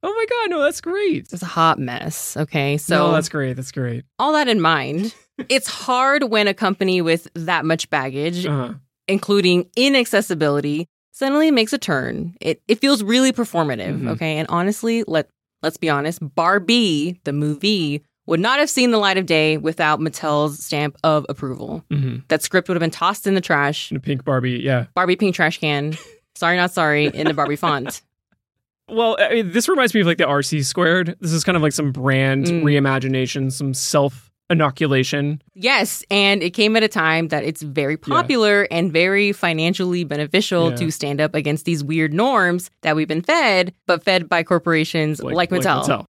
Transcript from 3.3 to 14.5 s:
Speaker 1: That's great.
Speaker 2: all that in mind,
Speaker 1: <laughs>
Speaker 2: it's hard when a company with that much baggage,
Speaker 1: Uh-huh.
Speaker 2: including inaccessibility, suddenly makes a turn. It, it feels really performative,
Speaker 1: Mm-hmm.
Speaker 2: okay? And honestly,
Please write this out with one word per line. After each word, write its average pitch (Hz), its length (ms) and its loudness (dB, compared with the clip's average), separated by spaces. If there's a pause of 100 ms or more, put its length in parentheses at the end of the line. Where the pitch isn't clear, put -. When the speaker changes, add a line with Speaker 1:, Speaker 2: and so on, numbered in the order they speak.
Speaker 1:
That's 131 160 -10
great. 123 320 -6 (160)
Speaker 2:
all 285 140 2
that 302 160 2
in 220 120 2
mind, 160 540 0 (160)
Speaker 1:
<laughs> - 180 -12
Speaker 2:
it's 262 180 0
hard 269 580 0
when 214 220 2
a 196 60 0
company 190 480 0
with 165 340 0
that 165 300 -2
much 160 240 -2
baggage, 147 560 -4
Speaker 1:
Uh-huh. 131 280 -4 (340)
Speaker 2:
including 190 580 2 (100)
inaccessibility, 170 1120 0 (240)
suddenly 285 380 2
makes 226 240 2
a 269 60 -2
turn. 143 600 -4
It, - 280 -4
it 220 120 2
feels 269 240 2
really 254 280 4
performative, 151 680 -2
Speaker 1:
Mm-hmm. 123 120 -4
Speaker 2:
okay? 156 280 -4
And 156 120 -4
honestly, 208 580 0